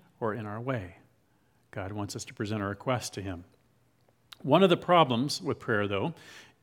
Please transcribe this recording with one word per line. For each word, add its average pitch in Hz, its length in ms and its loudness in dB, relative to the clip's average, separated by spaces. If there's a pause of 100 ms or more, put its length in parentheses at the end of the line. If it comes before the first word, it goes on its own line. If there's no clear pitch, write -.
(200)
or 110 140 -2
in 110 100 -8
our 104 160 -8
way. 120 360 -6 (720)
God 98 220 -8
wants 104 220 -6
us 110 120 -10
to - 80 -18
present 107 280 -4
our 98 60 -2
request 117 460 -4
to 101 80 -8
him. 92 220 -8 (960)
One 156 200 6
of 190 80 8
the 170 60 6
problems 143 640 4
with 143 180 -2
prayer, 104 300 0
though, 101 260 0 (480)